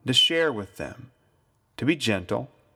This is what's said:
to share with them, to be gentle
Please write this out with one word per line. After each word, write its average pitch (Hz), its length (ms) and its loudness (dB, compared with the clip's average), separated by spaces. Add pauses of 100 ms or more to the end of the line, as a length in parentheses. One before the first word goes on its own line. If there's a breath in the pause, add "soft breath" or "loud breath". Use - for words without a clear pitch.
to 127 80 0
share 165 380 4
with 101 260 -10
them, - 340 -12 (640)
to - 80 -4
be 156 100 4
gentle 113 560 -2 (260)